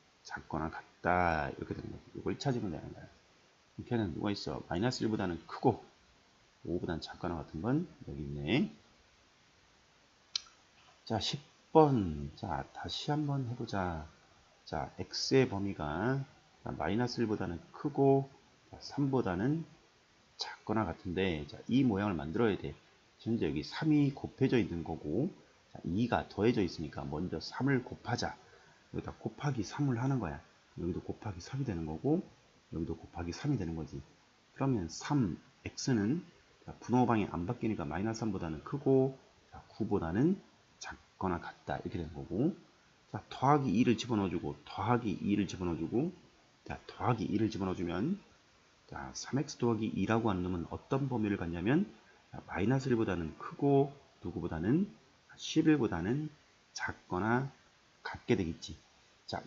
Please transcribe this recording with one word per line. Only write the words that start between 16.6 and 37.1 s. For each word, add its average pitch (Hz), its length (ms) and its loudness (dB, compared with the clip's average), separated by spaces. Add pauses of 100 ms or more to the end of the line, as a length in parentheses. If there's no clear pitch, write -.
자, - 140 -6
마이너스 120 440 0
일보다는 92 380 -2 (120)
크고, 139 580 2 (400)
자, - 100 -16
삼보다는 131 840 0 (720)
작거나 - 480 -2
같은데, 82 600 0
자, - 100 -14 (100)
이 127 160 6
모양을 101 300 4
만들어야 87 420 2
돼. 71 200 -6 (420)
현재 110 300 0
여기 71 160 0
삼이 147 480 2
곱해져 131 480 2
있는 85 240 0
거고, 80 500 -2 (400)
자, - 120 -16
이가 95 440 0
더해져 113 320 4
있으니까 76 420 -4
먼저 78 360 -4
삼을 131 440 0
곱하자. - 540 -4 (560)
여기다 - 200 -6
곱하기 117 500 -4
삼을 127 400 0
하는 135 160 2
거야. 76 200 -4 (400)
여기도 82 220 -2
곱하기 95 400 -8
삼이 135 240 -6
되는 85 220 -2
거고, 123 340 0 (500)
여기도 82 240 -4
곱하기 85 360 -8
삼이 139 260 -2
되는 82 180 -4
거지. 73 240 -8 (540)
그러면 120 340 0
삼 123 520 0 (260)
X는, 120 580 2 (440)
자, 69 140 -12
분호 120 260 4
방향 107 260 2